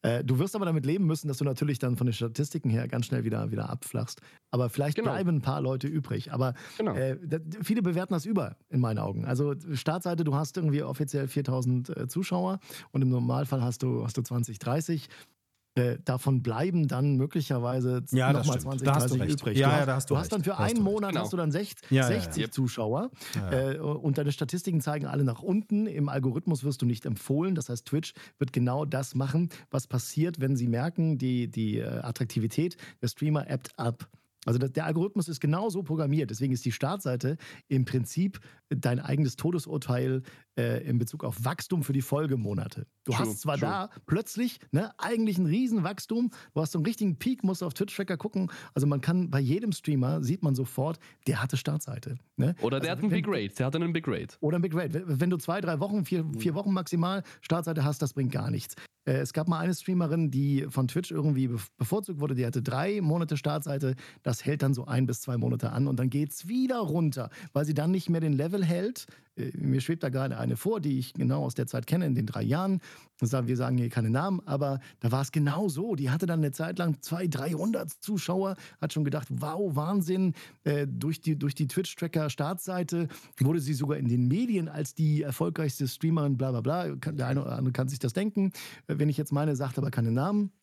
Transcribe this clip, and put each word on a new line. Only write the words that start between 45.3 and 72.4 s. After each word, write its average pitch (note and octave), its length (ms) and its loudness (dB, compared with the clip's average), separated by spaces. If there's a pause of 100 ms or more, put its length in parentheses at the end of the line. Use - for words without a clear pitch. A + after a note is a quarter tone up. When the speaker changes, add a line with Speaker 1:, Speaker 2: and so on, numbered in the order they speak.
Speaker 1:
ein F#3 80 4
Riesenwachstum, A3 840 0 (240)
du D#3 60 0
hast D#3+ 100 -2
so F3 80 0
einen D#3 80 2
richtigen G#3 300 0
Peak, B3+ 260 0
musst F#3 180 0
auf F3 140 -4
Twitch-Tracker F#3+ 420 -2
gucken. F#3+ 340 -2 (220)
Also C#3 140 4
man C#3+ 120 2
kann F3 300 2
bei C3+ 100 2
jedem E3+ 340 2
Streamer, D3 500 2
sieht D3+ 180 0
man C#3 140 2
sofort, C3+ 420 -2 (300)
der A2 160 0
hatte C3 120 -2
Startseite, C3+ 600 -4 (200)
ne? D3 260 2
Speaker 2:
Oder C3 180 2
der D#3 100 0
Speaker 1:
Also E3+ 80 -2
Speaker 2:
hat B2 60 -2
einen G#3 80 4
Speaker 1:
wenn E3+ 100 4
Speaker 2:
Big D3+ 60 -2
Rate, A2+ 280 0
der B2+ 120 2
hatte C#3 100 0
einen E3+ 160 0
Big D#3+ 140 0
Rate. A2 320 -4
Speaker 1:
Oder D#3+ 180 2
ein E3+ 60 2
Big F3 100 0
Rate. E3 200 -2 (140)
Wenn, C#3+ 140 2
wenn F3 80 4
du F3+ 80 2
zwei, F3 240 -2
drei E3 180 0
Wochen, G3+ 240 0
vier, E3+ 200 0
Speaker 2:
Mhm. D3 160 -4
Speaker 1:
vier D3+ 160 2
Wochen G3+ 180 0
maximal F3+ 480 0 (200)
Startseite E3 420 0
hast, D3 180 0
das C#3 120 0
bringt C3 180 0
gar A2 180 -2
nichts. - 240 -4 (340)
Äh, C3+ 60 2
es C3+ 200 -2
gab D#3+ 140 0
mal E3+ 120 4
eine F3 140 0
Streamerin, E3 560 0
die C3+ 400 2
von C3 180 0
Twitch F3+ 240 -2
irgendwie D3 360 2
bef-, A#2 300 -4
bevorzugt F#3 420 -2
wurde, C#3+ 160 0
die B2 100 0
hatte A#2 160 -2
drei E3+ 400 0
Monate D#3+ 340 2
Startseite, D3 600 -2 (260)
das - 240 -2
hält C#3+ 160 0
dann C#3 140 4
so B2 100 -6
ein B2+ 220 2
bis A#2+ 140 -4
zwei B2 160 -2
Monate A#2 340 0
an C#3 160 2
und C3+ 120 0
dann B2+ 120 2
geht's D3 360 -2
wieder B3+ 300 2
runter, D#3 540 0 (220)
weil D3+ 120 2
sie D3+ 80 0
dann D3 160 2
nicht F#3 200 0
mehr E3 120 4
den D#3 120 2
Level E3+ 300 2
hält, F3+ 440 0 (480)
mir C3+ 260 2
schwebt E3 220 -2
da D3 60 0
gerade C3 280 -2
eine A#2+ 200 0
vor, G#3+ 220 0
die C#3+ 200 0
ich B2+ 140 -6
genau C3+ 300 0
aus B2+ 120 -2
der B2 120 -2
Zeit A#2+ 200 -4
kenne, F3 180 2
in C3+ 100 2
den A2+ 100 0
drei A2 180 -4